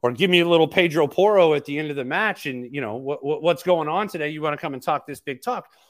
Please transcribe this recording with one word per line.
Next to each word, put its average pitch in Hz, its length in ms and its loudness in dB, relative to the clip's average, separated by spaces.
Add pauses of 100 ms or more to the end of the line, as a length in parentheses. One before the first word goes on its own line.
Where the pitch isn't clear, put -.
or 123 120 2
give 170 160 2
me 180 100 6
a 170 80 2
little 165 220 4
Pedro 165 380 2
Porro 180 480 4
at 143 100 -4
the 143 120 -6
end 156 120 -6
of 143 80 -6
the 131 80 -6
match. 180 400 -4
And, 123 280 -10
you 143 60 -6
know, 113 160 -6
what, 135 260 -8
what, 147 220 -4
what's 170 200 0
going 165 260 0
on 196 180 -2
today? 151 220 -6
You 156 120 -10
wanna 151 140 -2
come 143 180 -8
and 127 80 -10
talk 147 240 -2
this 139 140 -14
big 135 220 -10
talk. 240 260 -6 (220)